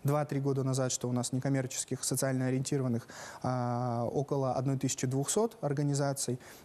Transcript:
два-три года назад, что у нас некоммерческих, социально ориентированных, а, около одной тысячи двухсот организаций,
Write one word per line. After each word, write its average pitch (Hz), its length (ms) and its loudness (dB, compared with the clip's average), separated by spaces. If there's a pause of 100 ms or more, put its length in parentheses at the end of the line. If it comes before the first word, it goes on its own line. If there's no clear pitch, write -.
два-три 143 380 2
года 135 240 2
назад, 131 280 0
что - 180 -2
у - 20 0
нас 123 200 0
некоммерческих, 131 720 0
социально 131 420 0
ориентированных, 127 600 0 (360)
а, 120 680 0
около 139 440 0
одной 135 240 2
тысячи - 280 0
двухсот 143 540 0
организаций, 139 800 0 (260)